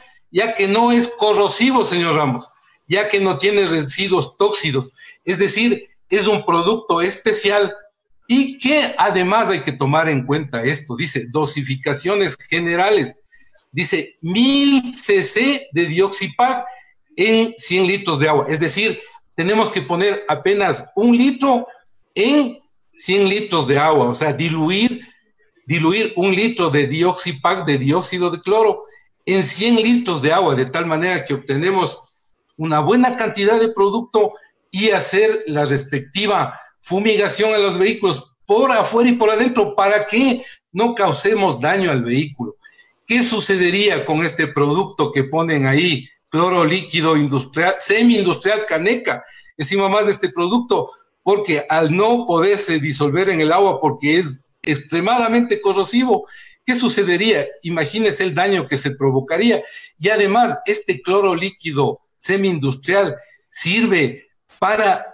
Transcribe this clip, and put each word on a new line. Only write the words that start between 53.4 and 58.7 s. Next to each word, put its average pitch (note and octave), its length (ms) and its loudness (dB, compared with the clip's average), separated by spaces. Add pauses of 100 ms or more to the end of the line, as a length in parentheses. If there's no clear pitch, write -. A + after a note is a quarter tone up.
el D#3 100 2
agua, F#3+ 280 2
porque D3+ 380 0
es D3 220 -2 (220)
extremadamente A3 1000 0
corrosivo, G3+ 680 0 (380)
¿qué B3+ 100 0
sucedería? G3+ 720 0 (160)
Imagínese F3 640 -2
el E3 100 -4
daño F3+ 320 0
que C#3 100 -2